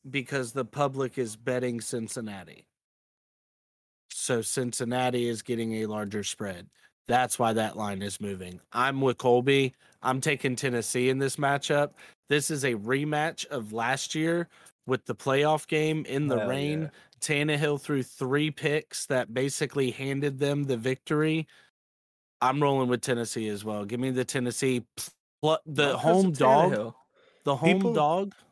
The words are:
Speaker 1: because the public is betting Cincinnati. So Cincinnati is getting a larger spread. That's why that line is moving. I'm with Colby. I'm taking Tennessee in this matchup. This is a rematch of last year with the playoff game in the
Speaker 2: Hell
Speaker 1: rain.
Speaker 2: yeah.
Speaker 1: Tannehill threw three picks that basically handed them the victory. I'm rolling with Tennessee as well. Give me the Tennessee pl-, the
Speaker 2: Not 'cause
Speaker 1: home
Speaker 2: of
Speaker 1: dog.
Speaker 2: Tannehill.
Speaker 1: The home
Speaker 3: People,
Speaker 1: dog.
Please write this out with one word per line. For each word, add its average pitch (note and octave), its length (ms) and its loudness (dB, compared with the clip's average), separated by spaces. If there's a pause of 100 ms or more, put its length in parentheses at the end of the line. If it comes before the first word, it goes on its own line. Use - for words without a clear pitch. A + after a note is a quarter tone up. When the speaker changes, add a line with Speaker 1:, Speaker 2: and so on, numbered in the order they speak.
Speaker 1:
because B2+ 420 -2
the C3 140 -4
public C3+ 520 -2
is A2+ 180 -4
betting B2 460 -2
Cincinnati. A2 840 -10 (1400)
So A#2+ 300 -2
Cincinnati B2 880 -2
is A2+ 140 -4
getting A2+ 340 -4
a A2 120 -2
larger G#2+ 360 -4
spread. F#2+ 440 -8 (400)
That's B2 300 2
why A2+ 160 2
that A2 240 0
line G2+ 240 -6
is G2+ 180 -8
moving. F#2 400 -10 (120)
I'm C3+ 300 0
with B2+ 160 2
Colby. B2+ 560 4 (280)
I'm C3 200 0
taking C3+ 340 0
Tennessee B2 540 0
in C3 100 2
this C3+ 160 0
matchup. C#3+ 560 0 (380)
This D3 200 2
is C#3+ 140 -2
a B2+ 120 2
rematch D3 720 -2
of A2 260 -6
last A#2+ 420 -2
year E3+ 320 0 (400)
with B2+ 180 -2
the A2+ 100 -6
playoff D3 520 2
game D#3 380 0
in C#3+ 220 -2
the B2 120 2
Speaker 2:
Hell A2+ 100 -2
Speaker 1:
rain. D3 340 -2
Speaker 2:
yeah. D3+ 40 -6 (340)
Speaker 1:
Tannehill D3 600 0
threw C#3 220 0
three C#3+ 480 -2
picks D3+ 560 -2
that A#2+ 260 0
basically C3+ 580 0
handed C#3 480 -4
them C#3+ 260 0
the C3 120 0
victory. D3+ 720 0 (920)
I'm C3+ 200 2
rolling C#3 280 4
with B2 120 2
Tennessee A#2 460 -2
as G#2 180 -6
well. G#2 200 -4
Give A#2+ 140 -6
me C3 120 -2
the B2+ 140 -2
Tennessee B2 580 -2 (580)
pl-, D#3 240 2
the D3 240 2
Speaker 2:
Not C3 40 2
'cause - 80 -2
Speaker 1:
home F#3 260 6
Speaker 2:
of D3 100 0
Speaker 1:
dog. C#3+ 340 8
Speaker 2:
Tannehill. A2+ 240 -2 (500)
Speaker 1:
The C#3+ 100 2
home D#3+ 180 6
Speaker 3:
People, G3 200 2
Speaker 1:
dog. F3 420 2 (160)